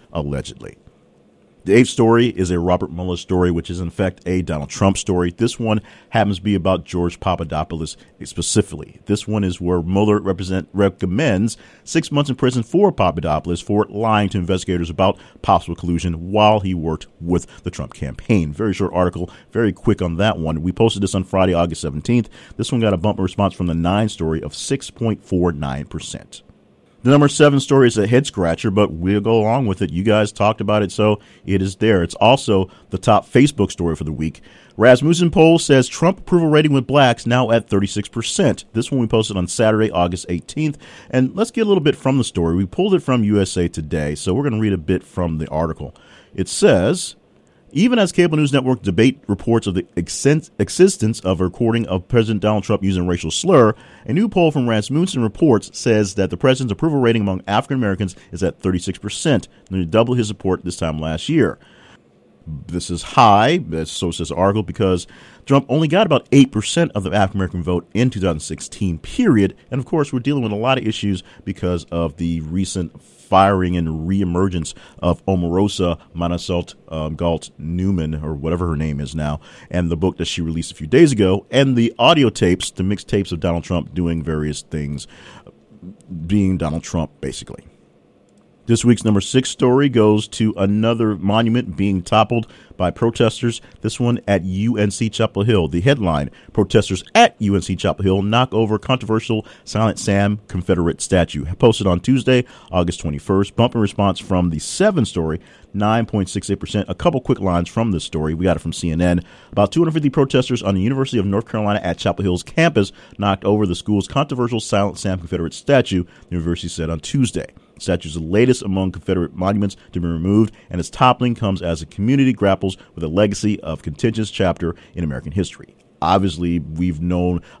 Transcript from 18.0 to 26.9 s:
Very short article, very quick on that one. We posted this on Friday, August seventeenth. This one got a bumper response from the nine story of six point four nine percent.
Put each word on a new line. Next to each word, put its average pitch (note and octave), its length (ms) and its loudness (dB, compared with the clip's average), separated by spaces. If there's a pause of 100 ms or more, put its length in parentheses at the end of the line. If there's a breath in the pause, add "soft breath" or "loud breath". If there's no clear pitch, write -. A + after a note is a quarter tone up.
Very G2 220 -2
short F#2+ 200 -4
article, F2 360 -2 (240 loud breath)
very G#2+ 180 0
quick - 300 0
on E2+ 160 -4
that G2 200 0
one. D#2+ 260 -4
We F#2 100 -2
posted A2+ 280 0
this G2 140 -2
on F#2 80 -2
Friday, F#2 300 2
August E2+ 260 0
seventeenth. F2 480 -2 (300 loud breath)
This - 160 -6
one A#2+ 80 0
got G#2+ 120 2
a F#2 40 0
bumper G2 260 -2
response F#2+ 300 0
from F#2 140 -4
the E2 60 -2
nine F#2+ 360 0
story D#2+ 340 -4
of D2 100 -10
six - 360 -6
point A2 340 -4
four F2 300 0
nine C#2+ 320 -8
percent. - 560 -14 (640)